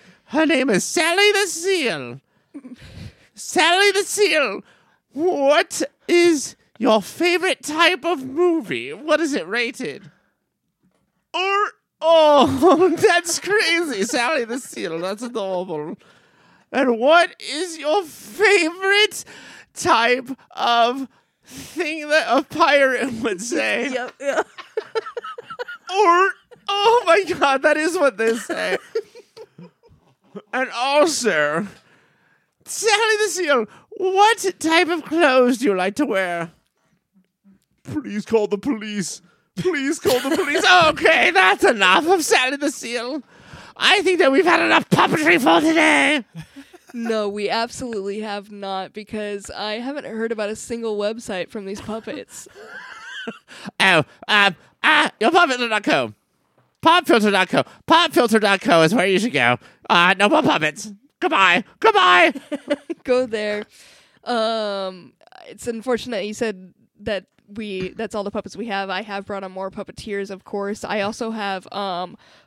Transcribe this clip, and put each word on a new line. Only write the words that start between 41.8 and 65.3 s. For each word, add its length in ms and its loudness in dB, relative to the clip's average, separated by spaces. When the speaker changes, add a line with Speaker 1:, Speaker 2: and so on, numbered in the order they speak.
Speaker 1:
of 160 2
Sally 340 0
the 140 -2
Seal. 520 -8
I 240 2
think 180 2
that 120 6
we've 140 4
had 140 4
enough 300 0
puppetry 520 2
for 240 4
today. 600 2
Speaker 2:
No, 340 -4
we 220 -6
absolutely 720 -6
have 300 -10
not, 420 -10
because 580 -10
I 220 -8
haven't 320 -8
heard 260 -6
about 180 -4
a 60 -6
single 420 -6
website 520 -6
from 160 -12
these 160 -10
puppets. 720 -12
Speaker 1:
<laughs> 40 -20
Oh, 240 4
um, 260 4
ah, 360 4
your 120 2
puppet 280 4
dot 240 -2
co. 300 0
Pop 240 4
filter 240 4
dot 200 2
co. 140 0
Pop 280 4
filter 260 4
dot 220 2
co 220 6
is 120 4
where 100 2
you 140 2
should 140 -4
go. 240 4
Uh, 280 4
no 120 2
more 120 2
puppets. 520 -2
Goodbye. 460 2
Goodbye. 520 4
Speaker 2:
<laughs> 340 -6
Go 220 0
there. 400 -6
Um, 880 -6